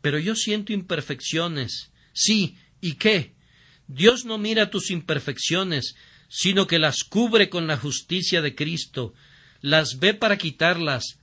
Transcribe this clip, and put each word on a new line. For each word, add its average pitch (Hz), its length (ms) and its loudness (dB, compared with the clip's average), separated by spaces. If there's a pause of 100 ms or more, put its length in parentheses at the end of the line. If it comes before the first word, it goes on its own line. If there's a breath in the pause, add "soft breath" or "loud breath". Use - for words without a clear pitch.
Pero 151 180 0
yo 185 160 -2
siento 214 380 -2
imperfecciones. 160 1200 -4 (200 soft breath)
Sí, 208 440 2 (240 soft breath)
¿y 165 140 -4
qué? 202 400 0 (520 soft breath)
Dios 220 380 4
no 220 140 -6
mira 214 320 0
tus 190 200 -6
imperfecciones, 160 1040 -4 (340 soft breath)
sino 190 380 2
que 165 120 0
las 156 260 0
cubre 220 460 4
con 170 160 -2
la 156 100 0
justicia 170 640 -2
de 147 140 -2
Cristo. 147 580 -6 (480 soft breath)
Las 143 380 0
ve 196 160 2
para 208 240 0
quitarlas 160 840 -2